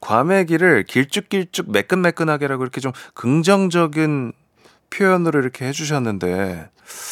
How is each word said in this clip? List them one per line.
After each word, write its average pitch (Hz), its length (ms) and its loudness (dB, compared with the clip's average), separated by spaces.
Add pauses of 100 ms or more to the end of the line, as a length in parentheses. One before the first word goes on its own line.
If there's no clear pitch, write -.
과메기를 165 840 2
길쭉길쭉 185 880 -4
매끈매끈하게라고 160 880 0
이렇게 127 200 -6
좀 131 100 -2 (220)
긍정적인 156 1160 0 (580)
표현으로 175 500 2
이렇게 127 260 -4
해주셨는데, 98 1000 -4 (440)